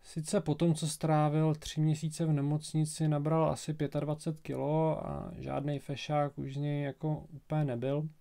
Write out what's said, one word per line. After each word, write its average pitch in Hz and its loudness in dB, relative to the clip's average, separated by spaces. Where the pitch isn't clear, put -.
Sice 165 -2
po 151 0
tom, 170 4
co 160 -2
strávil 156 4
tři 156 -6
měsíce 156 2
v 156 4
nemocnici, 151 2
nabral 156 4
asi 151 -4
pětadvacet 151 -2
kilo 147 0
a - -6
žádnej 139 -2
fešák 147 -2
už 139 -6
z - -4
něj 147 -2
jako 147 -4
úplně 156 -2
nebyl 135 -2